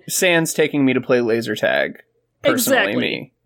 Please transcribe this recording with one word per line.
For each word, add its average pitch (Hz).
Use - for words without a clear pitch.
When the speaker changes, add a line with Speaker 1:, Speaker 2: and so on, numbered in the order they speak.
Speaker 1:
Sans 170
taking 151
me 131
to 127
play 127
laser 113
tag. 69
Personally 262
Speaker 2:
Exactly. 208
Speaker 1:
me. -